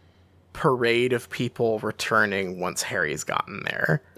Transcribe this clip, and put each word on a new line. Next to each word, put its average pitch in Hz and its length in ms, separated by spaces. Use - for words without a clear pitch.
parade 123 600
of 117 160
people 117 500
returning 101 800
once 87 240
Harry's 80 400
gotten - 400
there. - 400